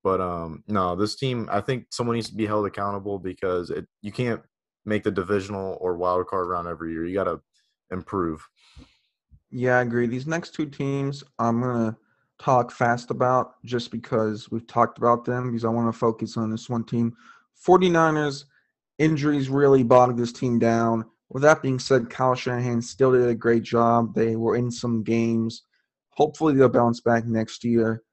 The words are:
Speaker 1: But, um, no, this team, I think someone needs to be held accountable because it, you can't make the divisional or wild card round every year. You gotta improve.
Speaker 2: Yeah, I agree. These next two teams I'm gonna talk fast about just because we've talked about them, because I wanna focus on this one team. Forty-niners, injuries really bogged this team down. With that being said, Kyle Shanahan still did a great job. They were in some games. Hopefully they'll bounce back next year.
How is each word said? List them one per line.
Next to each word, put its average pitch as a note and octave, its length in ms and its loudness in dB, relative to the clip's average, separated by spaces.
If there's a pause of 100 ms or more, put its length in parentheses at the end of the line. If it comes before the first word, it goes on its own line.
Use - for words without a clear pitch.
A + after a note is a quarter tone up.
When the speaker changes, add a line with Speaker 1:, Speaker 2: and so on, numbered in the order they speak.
Speaker 1:
But, F#2+ 160 0
um, E2 480 -6
no, F#2 260 0
this G#2 220 -2
team, B2 340 -6
I G2+ 120 -2
think B2+ 280 -6
someone A#2+ 260 -4
needs A2 120 -6
to G2 80 -14
be G#2+ 100 -2
held G#2 200 -2
accountable G2+ 520 -6
because F2+ 520 -6
it, - 180 -8 (140)
you G#2 100 -10
can't A#2+ 300 -4 (420)
make G#2 200 -2
the G#2+ 60 0
divisional F#2+ 720 -4
or F2+ 160 -2
wild F2+ 300 0
card F2+ 220 -4
round F2 200 -6
every E2 240 -8
year. E2 140 -6
You F#2 80 -6
gotta F2+ 260 -2 (500)
improve. F2 560 -4 (1040)
Speaker 2:
Yeah, B2 280 2
I B2 40 2
agree. A#2+ 240 0
These B2+ 200 -6
next E3 280 -6
two D3+ 120 -4
teams C#3 580 -6 (140)
I'm A#2 240 0
gonna A#2 340 -2 (420)
talk B2 340 2
fast A#2+ 380 0
about B2+ 440 0 (100)
just A#2 260 -6
because A2 600 -4
we've A2+ 160 -6
talked - 320 0
about A#2+ 260 2
them, B2 220 -4
because A#2 180 -4
I A2+ 60 0
wanna A#2 220 0
focus A2+ 440 -4
on A2 140 -4
this A2+ 180 -8
one A#2+ 160 -4
team. A#2 320 -4 (380)
Forty-niners, D#3+ 920 2 (520)
injuries D3 500 0
really C#3 340 6
bogged B2 360 6
this A#2+ 140 -2
team A#2+ 260 -2
down. A2+ 460 2 (260)
With C3+ 140 -4
that D3+ 180 6
being C3 160 -2
said, B2+ 320 2
Kyle B2+ 240 0
Shanahan B2 480 -2
still C3 300 2
did B2 160 4
a A#2+ 60 2
great A#2 280 2
job. A#2 520 2
They A2+ 220 0
were A2+ 200 0
in B2 140 -2
some A#2+ 320 -4
games. A2+ 600 0 (480)
Hopefully D3+ 440 0
they'll C3 140 6
bounce A#2+ 320 2
back A#2 240 2
next A2 400 -4
year. A2+ 380 0 (100)